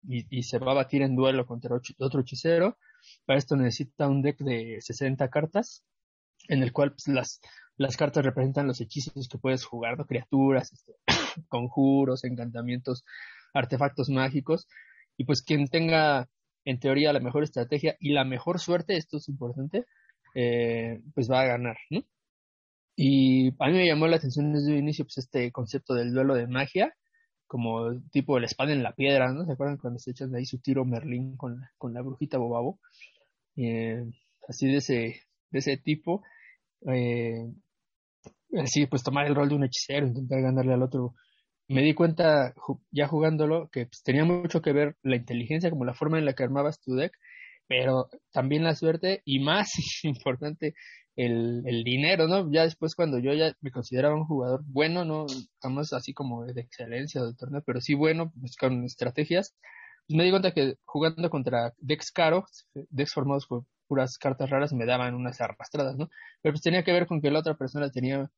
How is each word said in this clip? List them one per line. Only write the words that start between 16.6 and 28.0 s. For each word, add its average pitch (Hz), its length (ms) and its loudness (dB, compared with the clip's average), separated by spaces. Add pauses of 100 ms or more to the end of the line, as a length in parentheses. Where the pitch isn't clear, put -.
en 127 120 -2
teoría, 143 340 4
la 143 60 2
mejor 147 240 0
estrategia 147 560 -2
y 147 120 -2
la 139 140 2
mejor 131 340 -4
suerte, 175 380 0
esto 156 200 -6
es 147 120 -10
importante, 135 560 -6 (500)
eh, 117 640 0 (160)
pues 123 160 0
va 131 100 4
a 135 60 4
ganar, 120 300 -2 (120)
¿no? 190 140 -4 (920)
Y 131 540 6 (100)
a 131 80 2
mí 165 60 4
me 185 140 4
llamó 156 200 4
la 165 100 6
atención 147 340 0
desde 147 220 2
un 147 60 2
inicio, 147 260 -2
pues, - 140 -10
este 123 320 -2
concepto 127 420 -6
del 120 200 0
duelo 135 220 4
de 120 120 0
magia, 139 460 0 (520)
como 117 560 -4 (100)